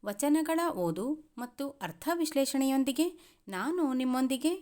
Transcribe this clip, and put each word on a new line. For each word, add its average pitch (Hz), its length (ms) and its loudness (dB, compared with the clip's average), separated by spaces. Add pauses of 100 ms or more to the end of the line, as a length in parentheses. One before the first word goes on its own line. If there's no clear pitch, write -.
ವಚನಗಳ 302 560 2 (160)
ಓದು 175 280 0 (340)
ಮತ್ತು 247 300 -8 (140)
ಅರ್ಥ 175 320 -8
ವಿಶ್ಲೇಷಣೆಯೊಂದಿಗೆ 269 920 2 (420)
ನಾನು 262 440 -2
ನಿಮ್ಮೊಂದಿಗೆ 254 680 0